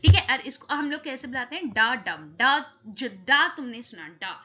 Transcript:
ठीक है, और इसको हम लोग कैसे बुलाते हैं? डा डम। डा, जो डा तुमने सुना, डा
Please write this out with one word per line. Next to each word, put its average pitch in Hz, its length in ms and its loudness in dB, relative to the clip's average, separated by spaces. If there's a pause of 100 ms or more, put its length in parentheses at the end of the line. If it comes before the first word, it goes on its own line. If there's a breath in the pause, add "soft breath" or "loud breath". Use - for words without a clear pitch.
ठीक 320 120 8
है, - 180 6
और 262 80 0
इसको - 340 -8
हम 294 160 -2
लोग 302 140 -6
कैसे 269 240 -10
बुलाते 247 280 -8
हैं? 349 140 -6
डा 220 240 2
डम। 170 340 -8 (100)
डा, 269 200 4 (280)
जो 220 220 -8
डा 226 400 2
तुमने 247 340 -8
सुना, 175 260 -16
डा 170 240 -10 (120)